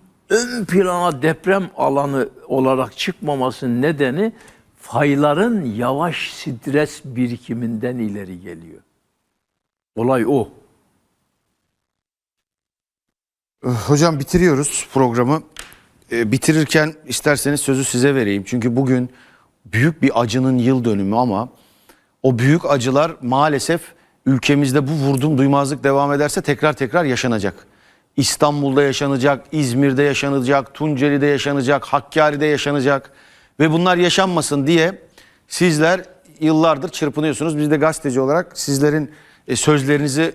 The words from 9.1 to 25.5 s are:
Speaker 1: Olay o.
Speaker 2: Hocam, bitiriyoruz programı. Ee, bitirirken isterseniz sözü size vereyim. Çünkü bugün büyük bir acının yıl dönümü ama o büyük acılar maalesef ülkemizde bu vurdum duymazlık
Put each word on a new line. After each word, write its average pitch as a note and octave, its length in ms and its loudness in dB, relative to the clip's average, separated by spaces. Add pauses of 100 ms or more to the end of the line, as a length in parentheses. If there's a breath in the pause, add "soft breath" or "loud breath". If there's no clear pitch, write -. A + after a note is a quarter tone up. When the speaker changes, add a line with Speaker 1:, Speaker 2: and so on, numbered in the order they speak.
Speaker 1:
Olay A#2+ 300 0
o. B2 220 0 (3250)
Speaker 2:
Hocam, C#3 540 0
bitiriyoruz D3 760 0
programı. B2+ 480 2 (680 loud breath)
Ee, A#2 200 0
bitirirken D#3 600 0 (120)
isterseniz C#3+ 540 -2
sözü C3+ 240 0
size B2+ 300 0
vereyim. G2+ 320 -2
Çünkü B2 300 -2
bugün B2+ 340 0 (540 soft breath)
büyük B2+ 380 -2
bir A#2 180 2
acının B2+ 380 0
yıl B2 260 2
dönümü G2+ 320 0
ama A#2 320 0 (720 soft breath)
o B2+ 160 2
büyük C3 260 2
acılar C#3 480 0 (100)
maalesef C#3+ 580 0 (460 soft breath)
ülkemizde C3+ 640 2
bu - 20 -2
vurdum C#3 480 0
duymazlık C#3 460 2